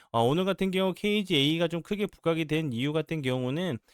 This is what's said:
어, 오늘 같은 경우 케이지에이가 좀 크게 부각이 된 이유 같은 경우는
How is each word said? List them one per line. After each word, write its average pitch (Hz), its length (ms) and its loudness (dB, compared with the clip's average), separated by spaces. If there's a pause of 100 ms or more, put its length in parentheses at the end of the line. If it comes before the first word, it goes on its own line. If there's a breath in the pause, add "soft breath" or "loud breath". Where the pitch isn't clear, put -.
(120 loud breath)
어, 117 100 2
오늘 151 240 2
같은 190 240 0
경우 185 240 0
케이지에이가 170 760 2
좀 165 140 -4
크게 202 240 -4
부각이 165 400 -2
된 151 260 -2
이유 131 220 -2
같은 160 260 -2
경우는 127 580 -2 (160 soft breath)